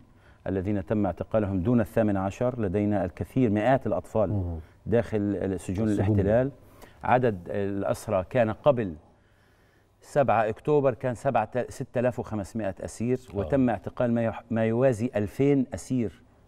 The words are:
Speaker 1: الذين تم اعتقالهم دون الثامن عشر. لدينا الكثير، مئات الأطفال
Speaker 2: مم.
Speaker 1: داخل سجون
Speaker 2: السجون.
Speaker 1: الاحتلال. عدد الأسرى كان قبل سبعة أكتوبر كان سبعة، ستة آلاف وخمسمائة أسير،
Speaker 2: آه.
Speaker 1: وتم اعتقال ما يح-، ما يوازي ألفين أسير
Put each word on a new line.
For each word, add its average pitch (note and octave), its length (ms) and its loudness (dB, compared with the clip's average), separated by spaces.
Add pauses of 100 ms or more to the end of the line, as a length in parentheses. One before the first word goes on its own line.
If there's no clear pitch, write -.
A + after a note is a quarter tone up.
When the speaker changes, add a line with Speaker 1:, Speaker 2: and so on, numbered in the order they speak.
(460)
Speaker 1:
الذين F#2+ 400 -2
تم G#2 200 0
اعتقالهم G2 540 -2
دون A#2+ 200 2
الثامن G#2+ 360 0
عشر. A#2+ 440 -2
لدينا G#2 440 0
الكثير، G#2 460 -2
مئات A2 360 2
الأطفال G2 440 0
Speaker 2:
مم. F2+ 280 -4 (280)
Speaker 1:
داخل A2 340 0
سجون G2 320 -2
Speaker 2:
السجون. G2 360 -4
Speaker 1:
الاحتلال. G#2 640 2 (540)
عدد A2 460 2
الأسرى G2+ 800 -2
كان A#2 220 2
قبل A#2 420 0 (1080)
سبعة A2+ 480 2
أكتوبر C#3 460 2
كان B2+ 200 -4
سبعة، A#2 540 0
ستة - 300 -8
آلاف A#2+ 200 0
وخمسمائة G#2+ 560 -6 (100)
أسير، B2 340 -2 (160)
Speaker 2:
آه. - 20 -6
Speaker 1:
وتم B2 340 2
اعتقال A#2 440 -2
ما A#2 100 0
يح-، A2 260 -4
ما A2+ 140 2
يوازي A#2 520 2
ألفين C3+ 580 2
أسير A2+ 480 -4 (260)